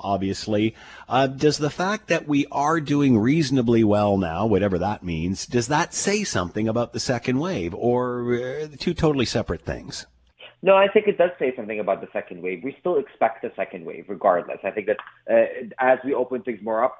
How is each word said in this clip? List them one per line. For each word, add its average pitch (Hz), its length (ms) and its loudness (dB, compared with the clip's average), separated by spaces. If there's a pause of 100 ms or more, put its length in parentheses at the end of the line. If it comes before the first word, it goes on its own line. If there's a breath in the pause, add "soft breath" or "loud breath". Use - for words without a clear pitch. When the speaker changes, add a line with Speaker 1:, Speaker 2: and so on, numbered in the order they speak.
Speaker 1:
obviously. 101 720 -2 (340 loud breath)
Uh, 135 200 2
does 143 300 0
the 147 120 -2
fact 202 380 -4
that 165 180 -2
we 143 240 2
are 156 300 0
doing 143 360 2
reasonably 123 680 4
well 104 320 4
now, 90 280 0
whatever 98 340 2
that 95 260 -2
means, 87 420 -4
does 120 220 0
that 151 260 -2
say 202 300 -2
something 107 420 -2
about 113 260 -2
the 117 80 -6
second 127 380 -2
wave, 131 380 -4
or, 120 580 0
uh, 131 320 -4 (100)
two 175 160 -2
totally 147 320 2
separate 98 380 -4
things? - 420 -10 (560 loud breath)
Speaker 2:
No, 190 140 4
I 196 140 6
think 208 180 2
it 196 100 2
does 175 220 4
say 127 160 -2
something 110 240 -8
about 95 220 -2
the - 120 -14
second 90 300 -8
wave. 92 220 -6
We 135 160 -8
still 180 180 0
expect - 460 -2
a 113 100 -8
second 95 300 -8
wave, 80 240 -12
regardless. 92 560 0
I 95 80 -4
think 101 160 -4
that, 104 80 2 (340 loud breath)
uh, 113 380 2 (100)
as 127 260 4
we 139 80 -4
open 123 300 -2
things 110 180 -8
more 110 220 -2
up, 131 180 0